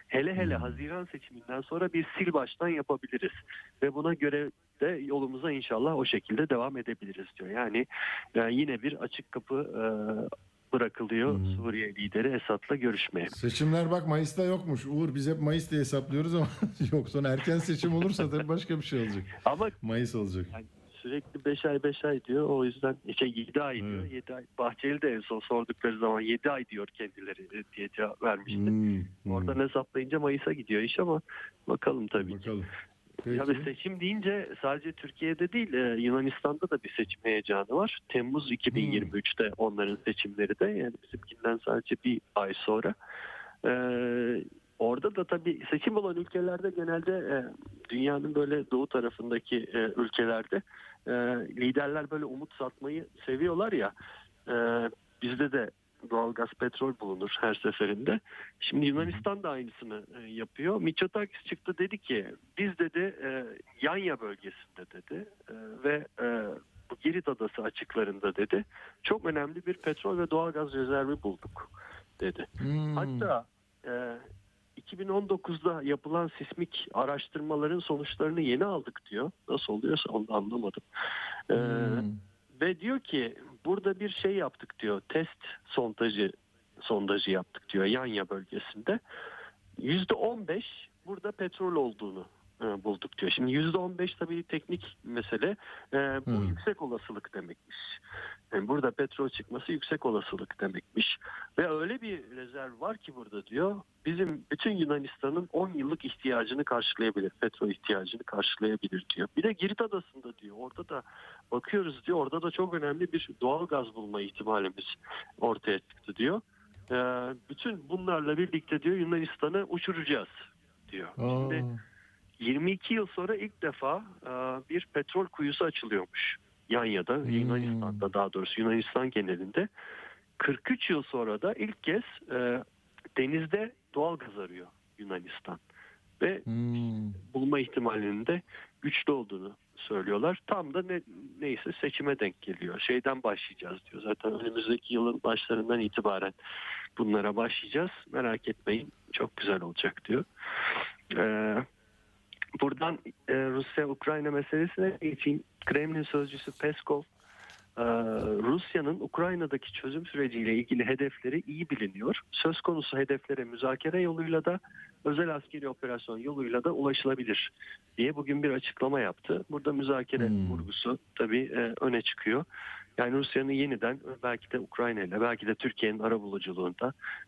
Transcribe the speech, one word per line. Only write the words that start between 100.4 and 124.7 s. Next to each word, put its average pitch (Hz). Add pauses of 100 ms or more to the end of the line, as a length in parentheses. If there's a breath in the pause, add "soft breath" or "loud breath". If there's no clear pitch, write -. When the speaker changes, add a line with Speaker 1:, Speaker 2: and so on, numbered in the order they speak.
Speaker 1:
demekmiş. - (400 loud breath)
"Ve 175
öyle 170
bir 202 (160)
rezerv 127
var 208
ki -
burada," 104
diyor, 190 (260)
"bizim 165
bütün 175
Yunanistan'ın 147
on 185
yıllık 147
ihtiyacını 127
karşılayabilir, 107 (100)
petrol 107
ihtiyacını 95
karşılayabilir," - (100)
diyor. 202
"Bir 330
de 220
Girit 196
Adası'nda," 175
diyor, 202
"orada 127
da 143 (500 loud breath)
bakıyoruz," 160
diyor, 175
"orada 151
da 170
çok 185
önemli 156
bir 160 (120)
doğal 147
gaz 120
bulma 104
ihtimalimiz 101 (440 loud breath)
ortaya 107
çıktı," -
diyor. 160 (500 soft breath)
"Ee, 127 (160)
bütün 156
bunlarla 160
birlikte," 170
diyor, 180
"Yunanistan'ı 170
uçuracağız," 156 (640)
diyor. 95 (100)
Speaker 2:
Aa. 123 (220)
Speaker 1:
Şimdi 123 (760 loud breath)
yirmi 147
iki 196
yıl 214
sonra 190
ilk 208
defa, 156 (180)
e, 127 (400)